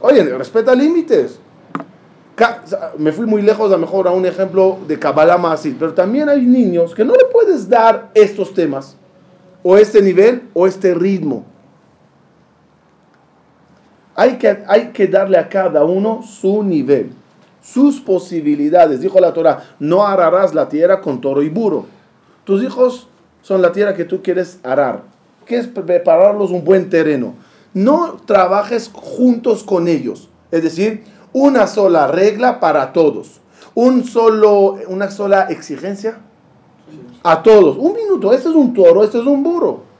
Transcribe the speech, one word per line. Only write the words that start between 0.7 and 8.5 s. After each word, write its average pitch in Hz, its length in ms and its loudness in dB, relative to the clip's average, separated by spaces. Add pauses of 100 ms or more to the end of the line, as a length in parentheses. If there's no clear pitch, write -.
límites. 285 640 0 (960)
Ca-, - 280 -2
o 151 40 -20
sea, 165 300 -10
me 151 140 -2
fui 226 140 -8
muy 214 160 0
lejos, 214 260 0
a 190 80 2
lo 170 40 -2
mejor, 185 280 -2
a 175 40 2
un 185 140 0
ejemplo 185 520 0 (100)
de 147 100 -4
Kabbalah 156 400 2
Maasit, 156 400 -4
pero 156 160 -4
también 233 360 -2
hay 285 120 2
niños 202 540 0
que 214 80 -2
no 294 100 0
le 508 200 6
puedes 381 340 2
dar 226 460 2
estos 208 400 2